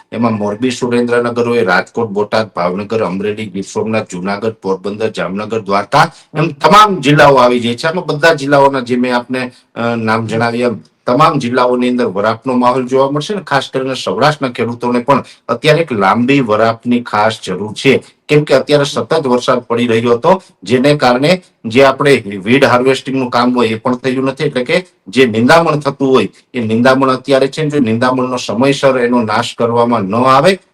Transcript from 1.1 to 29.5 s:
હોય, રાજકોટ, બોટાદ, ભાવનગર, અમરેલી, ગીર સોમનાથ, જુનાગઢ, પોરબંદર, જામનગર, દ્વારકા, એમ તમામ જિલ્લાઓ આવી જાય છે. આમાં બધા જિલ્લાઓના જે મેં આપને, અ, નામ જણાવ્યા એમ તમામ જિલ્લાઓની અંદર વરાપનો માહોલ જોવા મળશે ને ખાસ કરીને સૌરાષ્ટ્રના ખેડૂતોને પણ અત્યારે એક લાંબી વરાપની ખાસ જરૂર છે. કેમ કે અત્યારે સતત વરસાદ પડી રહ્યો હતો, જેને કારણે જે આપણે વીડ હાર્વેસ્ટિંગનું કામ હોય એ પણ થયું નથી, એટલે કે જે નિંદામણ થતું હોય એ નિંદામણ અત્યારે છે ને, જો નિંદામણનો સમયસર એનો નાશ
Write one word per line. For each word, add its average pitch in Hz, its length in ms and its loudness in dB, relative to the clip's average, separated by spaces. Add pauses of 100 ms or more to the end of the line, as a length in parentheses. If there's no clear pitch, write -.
હોય, 120 160 0
રાજકોટ, 95 440 -2
બોટાદ, 104 480 -2
ભાવનગર, 98 460 -2
અમરેલી, 101 440 -4
ગીર 95 180 -8
સોમનાથ, 107 460 -4
જુનાગઢ, 101 420 -6
પોરબંદર, 101 580 -6
જામનગર, 101 500 -6
દ્વારકા, 101 520 -2 (240)
એમ 160 120 0
તમામ 190 520 4
જિલ્લાઓ 143 360 4
આવી 123 240 4
જાય 117 140 -4
છે. 120 120 -6
આમાં 170 180 -4
બધા 156 300 2
જિલ્લાઓના 139 460 2
જે 123 160 -2
મેં 123 200 0
આપને, 123 360 -4 (220)
અ, 117 220 -2
નામ 113 300 -2
જણાવ્યા 117 420 -2
એમ 101 120 -4 (260)
તમામ 147 320 2
જિલ્લાઓની 123 500 0
અંદર 123 160 0
વરાપનો 110 500 -2
માહોલ 123 320 0
જોવા 135 240 2
મળશે 147 240 -4
ને 190 60 -6
ખાસ 139 320 -4
કરીને 131 220 -4
સૌરાષ્ટ્રના 127 580 -2
ખેડૂતોને 120 460 -4
પણ 120 260 0 (240)
અત્યારે 120 320 2
એક 160 120 -4
લાંબી 113 480 2
વરાપની 113 600 0
ખાસ 110 440 -2
જરૂર 95 280 -6
છે. 127 320 0 (240)
કેમ 147 160 0
કે 151 100 2
અત્યારે 143 300 2
સતત 147 420 -2
વરસાદ 123 320 0
પડી 120 280 -2
રહ્યો 117 260 0
હતો, 165 300 2 (200)
જેને 127 340 2
કારણે 143 460 2 (220)
જે 117 180 4
આપણે 135 340 4
વીડ 104 480 0
હાર્વેસ્ટિંગનું 131 640 0
કામ 123 260 0
હોય 117 120 2
એ 110 60 -2
પણ 123 220 -4
થયું 131 280 -4
નથી, 135 200 -4
એટલે 135 200 -2
કે 170 220 -2 (220)
જે 123 180 4
નિંદામણ 147 520 2
થતું 139 300 -2
હોય 120 200 2 (260)
એ 127 60 -4
નિંદામણ 127 500 2
અત્યારે 135 380 0
છે 156 140 -6
ને, 151 80 -2
જો 147 80 -2
નિંદામણનો 127 580 0
સમયસર 131 600 0
એનો 123 240 0
નાશ 113 360 -2